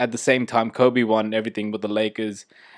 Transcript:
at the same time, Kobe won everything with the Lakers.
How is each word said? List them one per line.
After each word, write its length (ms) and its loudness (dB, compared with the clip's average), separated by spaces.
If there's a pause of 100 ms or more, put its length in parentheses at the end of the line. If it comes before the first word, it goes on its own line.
at 100 0
the 80 -6
same 280 2
time, 260 0
Kobe 320 4
won 280 2
everything 380 -4
with 120 -6
the 60 -4
Lakers. 560 -4 (340)